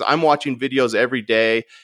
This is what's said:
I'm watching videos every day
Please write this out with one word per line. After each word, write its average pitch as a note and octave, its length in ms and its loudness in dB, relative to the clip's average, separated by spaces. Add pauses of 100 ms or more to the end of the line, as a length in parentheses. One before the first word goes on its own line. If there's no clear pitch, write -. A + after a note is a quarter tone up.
I'm D#3 160 0
watching D3 380 0
videos B2+ 340 0
every B2 300 0
day A2+ 400 0 (200)